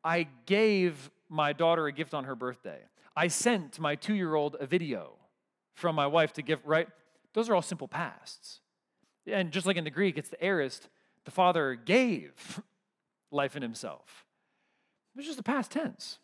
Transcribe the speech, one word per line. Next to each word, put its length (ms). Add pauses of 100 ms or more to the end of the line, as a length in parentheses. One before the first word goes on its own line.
I 240 (180)
gave 640 (180)
my 240
daughter 320
a 60
gift 220
on 120
her 100
birthday. 440 (360)
I 120
sent 520
my 160
two-year-old 640
a 60
video 480 (600)
from 220
my 120
wife 260
to 80
give, 240
right? 220 (460)
Those 160
are 60
all 60
simple 260
pasts. 760 (680)
And 240
just 140
like 120
in 60
the 80
Greek, 260
it's 120
the 140
aorist, 460 (360)
the 60
Father 440
gave 880 (340)
<laughs> 360
life 240
in 60
himself. 640 (920)
It's 100
just 120
the 60
past 280
tense. 520